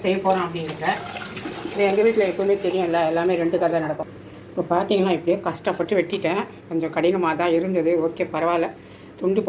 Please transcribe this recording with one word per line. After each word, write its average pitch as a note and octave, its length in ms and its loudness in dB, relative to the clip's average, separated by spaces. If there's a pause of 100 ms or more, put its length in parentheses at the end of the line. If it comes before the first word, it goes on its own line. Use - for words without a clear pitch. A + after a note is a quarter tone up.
செய்ய F#3+ 180 2
போறேன் F#3+ 220 2
அப்படிங்கிறத. D#3+ 420 -6 (880)
இது G3+ 160 2
எங்க G3 180 4
வீட்ல A3 240 4
எப்பவுமே G3 240 2 (100)
தெரியும்ல, F3 360 0 (100)
எல்லாமே E3+ 320 2
ரெண்டு E3+ 200 2
கதை E3 220 2
நடக்கும். D3+ 240 -4 (420)
இப்போ F3 200 -4
பார்த்தீங்கன்னா, F#3+ 460 2
இப்படியே E3+ 200 0 (120)
கஷ்டப்பட்டு F3 500 0
வெட்டிட்டேன். F3+ 420 0 (300)
கொஞ்சம் D#3+ 240 -2
கடினமா E3+ 380 2 (100)
தான் F3 160 2
இருந்தது. F3 340 2 (140)
ஓகே, E3 180 -4 (120)
பரவாயில்ல. E3+ 320 2 (520)
துண்டு G3 280 2